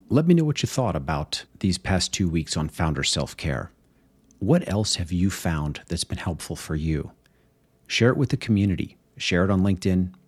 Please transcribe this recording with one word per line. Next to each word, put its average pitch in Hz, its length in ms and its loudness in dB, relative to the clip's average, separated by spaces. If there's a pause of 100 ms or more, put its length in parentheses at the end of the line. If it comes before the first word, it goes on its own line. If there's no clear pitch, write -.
Let 160 180 4
me 175 80 8
know 165 80 4
what 151 180 -2
you 120 60 2
thought 110 280 0
about 73 500 -4 (140)
these 92 200 0
past - 340 0
two 92 160 0
weeks 80 260 -2
on 78 140 -2
Founder 76 340 -2
Self-Care. - 680 -4 (720)
What 160 240 2
else 104 280 0
have 85 180 -6
you 90 160 2
found 76 580 -4
that's - 160 -4
been - 140 -6
helpful 82 400 -6
for - 180 -6
you? 78 360 -2 (760)
Share 113 220 4
it 131 80 2
with 139 100 2
the - 80 0
community. 101 640 0 (180)
Share 90 300 0
it 95 40 2
on 95 120 4
LinkedIn. 92 500 2 (160)